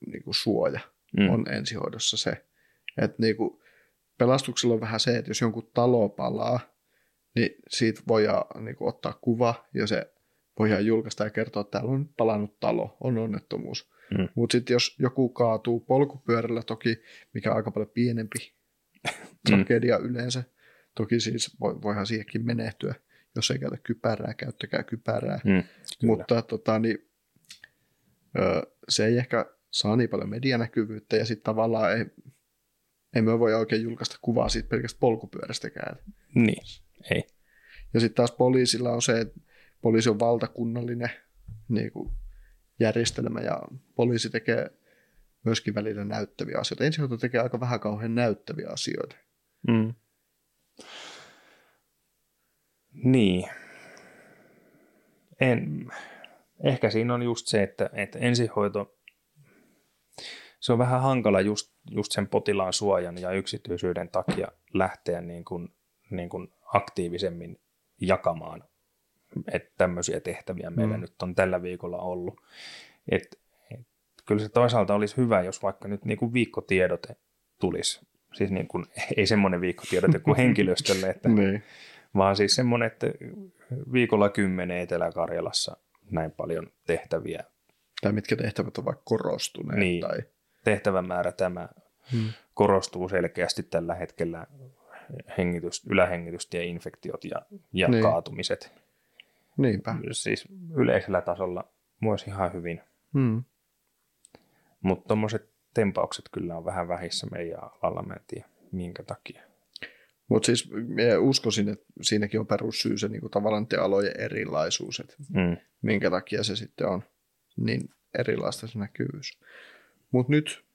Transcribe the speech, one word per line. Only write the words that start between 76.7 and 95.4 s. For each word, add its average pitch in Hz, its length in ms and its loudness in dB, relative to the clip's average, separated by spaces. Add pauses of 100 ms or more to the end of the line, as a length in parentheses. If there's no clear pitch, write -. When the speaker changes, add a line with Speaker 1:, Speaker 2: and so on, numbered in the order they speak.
Speaker 2:
tulisi. 87 400 -2 (340)
Siis 95 160 -2
niin 95 180 -2
kuin, 87 160 -6 (160)
<laughs> - 160 -4
ei 98 100 4
semmoinen 98 340 4
viikkotiedote 92 580 2
kuin - 220 4
Speaker 1:
<laughs> - 20 6
Speaker 2:
henkilöstölle, 95 680 2
että - 180 -2
Speaker 1:
Niin. 104 340 4 (520)
Speaker 2:
vaan 98 220 6
siis 101 180 4
semmoinen, 120 320 2
että 117 200 -4 (840)
viikolla 110 360 6
kymmenen 90 500 0
Etelä-Karjalassa 85 960 -2 (340)
näin 80 200 -2
paljon 82 420 -6 (140)
tehtäviä. 82 580 -2 (580)
Speaker 1:
Tai 101 100 4
mitkä 107 240 0
tehtävät - 420 -4
on - 60 -4
vaikka - 200 -4
korostuneet - 760 -2
Speaker 2:
Niin. 90 200 2
Speaker 1:
tai - 180 -2 (460)
Speaker 2:
Tehtävämäärä 90 680 0
tämä 90 360 -2 (440)
Speaker 1:
Hmm. 110 160 0 (260)
Speaker 2:
korostuu 95 540 2
selkeästi 90 540 -2
tällä 85 320 -2
hetkellä, 85 520 -6 (920)
hengitys-, 87 520 -2